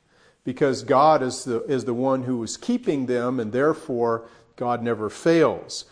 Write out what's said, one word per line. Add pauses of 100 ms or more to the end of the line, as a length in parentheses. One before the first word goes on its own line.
(440)
because
God
is
the,
is
the
one
who
is
keeping
them,
and
therefore (300)
God
never
fails.